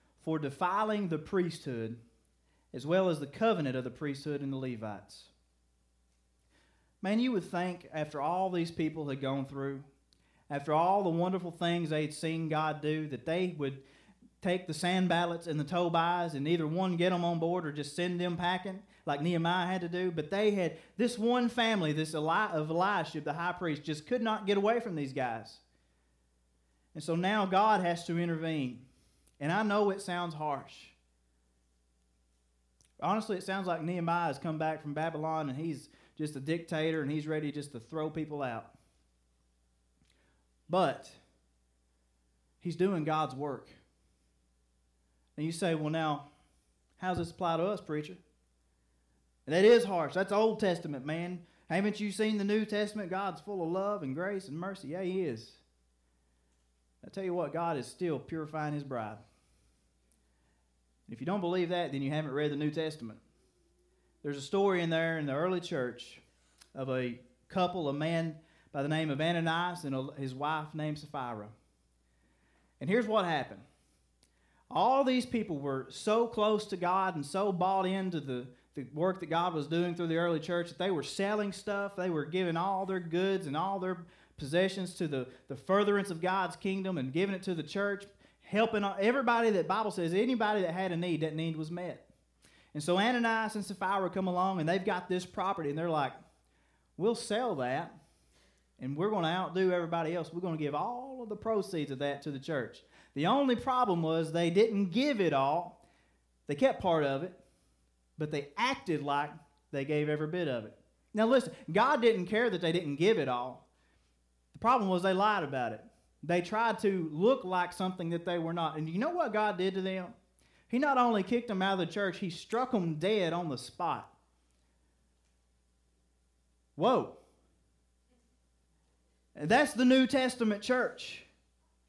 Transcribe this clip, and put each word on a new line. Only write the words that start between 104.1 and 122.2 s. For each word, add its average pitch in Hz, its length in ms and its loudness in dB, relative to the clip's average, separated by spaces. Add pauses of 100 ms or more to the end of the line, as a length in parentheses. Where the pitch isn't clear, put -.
they 170 200 2
didn't 202 400 4
give 247 320 2
it 160 100 4
all. 147 560 0 (600)
They 147 60 -2
kept 254 280 2
part 165 200 4
of 139 200 0
it, 185 100 -8 (880)
but 151 120 -4
they - 180 -4 (100)
acted 220 440 0
like 143 280 -2 (400)
they 135 160 -4
gave 151 240 0
every 151 160 0
bit 165 220 -2
of 117 180 -2
it. - 120 -18 (360)
Now 214 100 4
listen, 240 300 4 (180)
God 240 300 4
didn't 208 240 4
care 220 240 2
that 180 100 -2
they 165 120 0
didn't 160 240 -2
give 185 220 4
it 143 80 0
all. 123 400 -4 (840)
The - 60 -20
problem 226 320 4
was 180 120 4
they 190 120 4
lied 196 300 4
about 131 280 -2
it. 107 100 -10 (400)
They 175 200 2
tried 220 380 0
to 190 300 2
look 208 340 4
like 180 280 0
something 185 380 -4
that 170 160 -4
they 175 120 0
were 165 140 -2
not. 160 240 -2
And 156 100 -4
you 165 120 -4
know 285 120 0
what 330 220 -2
God 208 240 0
did 185 200 0
to 190 40 -4
them? 185 320 -4 (560)
He 233 100 0
not 277 200 4
only 233 240 4
kicked 240 260 0
them 190 140 0
out 196 120 2
of 180 120 0
the 170 60 -6
church, 196 260 -2
he 190 100 -4